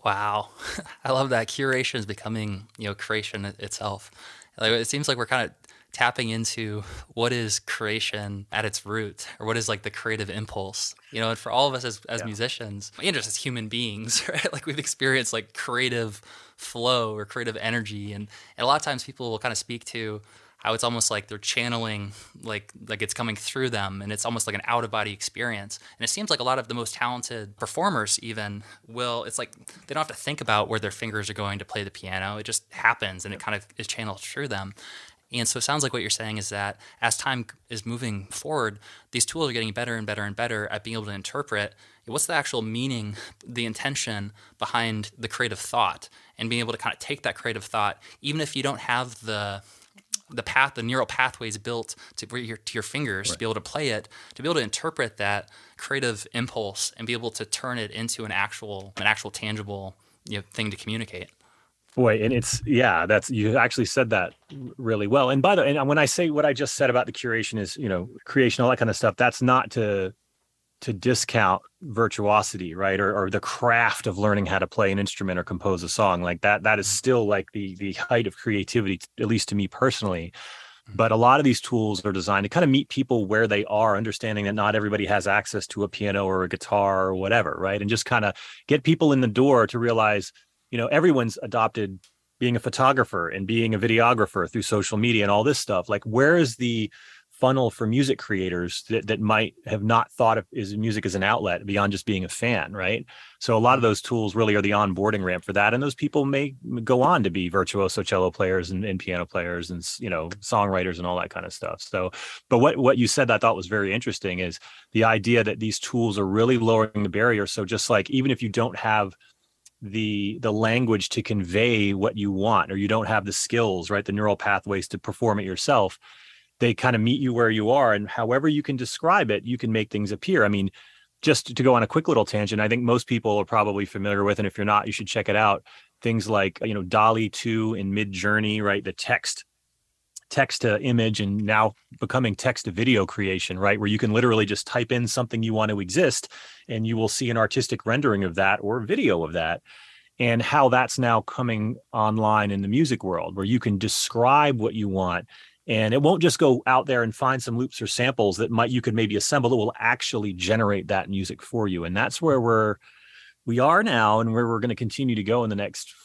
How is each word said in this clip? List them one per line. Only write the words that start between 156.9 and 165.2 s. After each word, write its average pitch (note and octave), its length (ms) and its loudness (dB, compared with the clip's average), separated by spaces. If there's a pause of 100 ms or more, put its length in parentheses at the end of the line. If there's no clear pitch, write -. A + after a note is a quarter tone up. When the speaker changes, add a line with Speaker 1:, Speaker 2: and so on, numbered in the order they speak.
Speaker 2:
and A2+ 120 -2
find C3 280 0
some A#2 160 -4
loops B2+ 240 -4
or G#2+ 60 -2
samples A#2+ 500 2
that G#2+ 120 0
might, A#2 200 2
you B2 120 0
could A2+ 120 0
maybe G#2+ 220 2
assemble. A#2+ 360 2
It C3 40 6
will A2 220 0
actually A2+ 560 0
generate G2+ 540 2
that F#2+ 220 0
music F#2+ 320 -4
for A2+ 260 -2
you. F2 160 -2
And F2+ 120 -4
that's - 260 -2
where C#3+ 180 4
we're, A2 360 4 (720)
we A#2 120 0
are D#3+ 240 6
now A2+ 380 4
and A2+ 120 0
where A#2 140 2
we're A2+ 140 0
gonna A#2+ 140 -2
continue A#2+ 420 -2
to G#2 80 -2